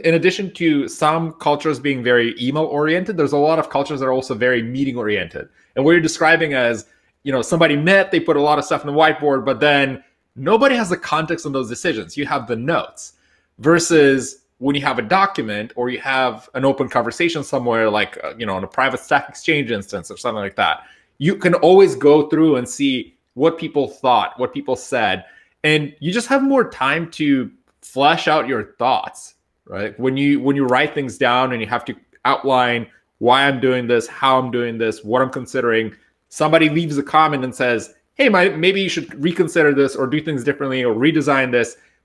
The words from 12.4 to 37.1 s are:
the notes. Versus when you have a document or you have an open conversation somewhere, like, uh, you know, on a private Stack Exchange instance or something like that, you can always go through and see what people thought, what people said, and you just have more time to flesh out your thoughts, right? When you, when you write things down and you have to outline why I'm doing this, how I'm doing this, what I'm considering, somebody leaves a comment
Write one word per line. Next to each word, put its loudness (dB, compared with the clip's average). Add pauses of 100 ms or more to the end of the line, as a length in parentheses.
the -4
notes. -6 (440)
Versus 4 (140)
when -2
you -4
have -2
a -2 (180)
document -4
or -4
you -6
have -2
an -2
open 0
conversation -2
somewhere, 0
like, 0 (120)
uh, -10
you -8
know, -4
on -6
a -12
private 0
Stack -2
Exchange -4
instance -8
or -16
something -6
like -8
that, 0 (420)
you 0
can 2
always 6
go 4
through 2
and -4
see -4 (200)
what 0
people -4
thought, 0
what -4
people -6
said, -2 (400)
and 0
you -4
just -4
have 2
more 2
time -4 (100)
to 0 (320)
flesh 0
out 2
your -6
thoughts, -4 (300)
right? -10
When -2
you, 2
when 0
you 0
write 2
things -8
down 2
and -4
you -6
have -4
to -6 (300)
outline 0 (320)
why 4
I'm 0
doing 0
this, 2
how 0
I'm -4
doing -4
this, -4
what 0
I'm -2
considering, -2 (340)
somebody 2
leaves -2
a 0
comment 2